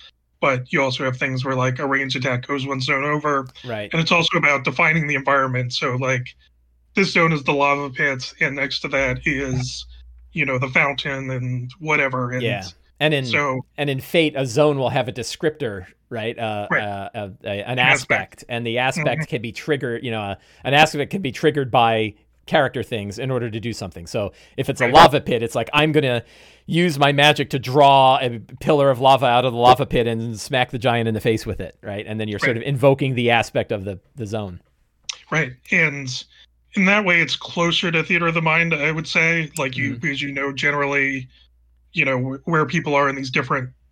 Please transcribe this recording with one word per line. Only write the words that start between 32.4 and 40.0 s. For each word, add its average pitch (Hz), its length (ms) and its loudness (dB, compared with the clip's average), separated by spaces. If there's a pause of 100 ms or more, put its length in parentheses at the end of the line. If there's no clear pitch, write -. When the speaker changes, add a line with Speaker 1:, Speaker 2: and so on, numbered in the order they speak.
Speaker 1:
Right. 113 80 -2
Speaker 2:
of - 40 -8
invoking 135 520 2
the 120 160 2
aspect 117 420 2
of 101 120 -4
the, 98 140 -8 (160)
the 117 120 -10
zone. 98 340 -8 (720)
Speaker 1:
Right. 147 220 -2 (200)
And 143 520 0 (500)
in 190 120 2
that 202 180 4
way, 175 160 4
it's - 160 -2
closer 170 540 -2
to 160 140 0
theater 170 240 0
of 165 60 0
the 170 80 -2
mind, 165 320 2
I 151 180 0
would 156 160 -6
say. 165 500 0
Like, 131 180 -4
you, 143 140 -2
Speaker 2:
Mm-hmm. 120 100 -8